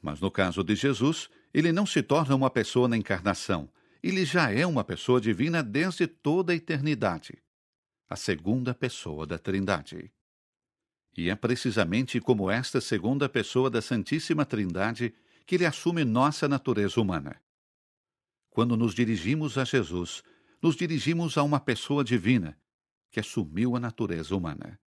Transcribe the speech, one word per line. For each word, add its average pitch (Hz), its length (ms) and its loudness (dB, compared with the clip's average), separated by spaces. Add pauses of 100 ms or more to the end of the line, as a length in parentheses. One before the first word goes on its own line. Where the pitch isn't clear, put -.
Mas 76 180 -8
no 95 120 -2
caso 92 320 0
de 98 120 2
Jesus, 135 540 0 (240)
ele 160 180 2
não 196 140 2
se 156 160 0
torna 139 340 2
uma 131 140 4
pessoa 123 380 2
na 117 100 2
encarnação. 92 720 -2 (320)
Ele 185 220 0
já 147 260 2
é 127 140 2
uma 139 180 0
pessoa 123 380 2
divina 139 400 0
desde 160 460 0
toda 175 460 0
a - 20 4
eternidade. 139 840 -2 (720)
A - 60 -6
segunda 110 580 -2
pessoa 78 540 -6
da 82 100 -6
Trindade. 92 760 -4 (1040)
E 87 140 -2
é 104 60 0
precisamente 117 840 0
como 101 300 2
esta 120 320 0
segunda 127 480 0
pessoa 127 400 0
da 117 120 0
Santíssima 147 640 -2
Trindade 104 680 -2 (320)
que 185 100 -2
ele 175 100 4
assume 165 380 0
nossa 135 440 2
natureza 120 520 0
humana. 87 400 -2 (1120)
Quando 120 260 2
nos 113 200 2
dirigimos 117 640 0
a 131 80 0
Jesus, 90 580 -2 (380)
nos 160 140 2
dirigimos 165 640 0
a 147 60 4
uma 147 160 2
pessoa 139 440 0
divina 107 540 2 (540)
que - 80 -2
assumiu 104 560 -2
a 123 40 -2
natureza 98 560 -4
humana. 85 520 -6